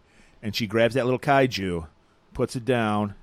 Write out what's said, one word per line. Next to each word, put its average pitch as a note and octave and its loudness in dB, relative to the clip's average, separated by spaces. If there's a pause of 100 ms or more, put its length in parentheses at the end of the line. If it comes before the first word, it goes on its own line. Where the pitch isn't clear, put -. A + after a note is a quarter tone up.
(420)
and G#2 -6
she A2+ -2
grabs A2+ 2
that C3 0
little B2+ 0
kaiju, G2 0 (480)
puts B2 -4
it A#2+ -8
down. G#2+ 0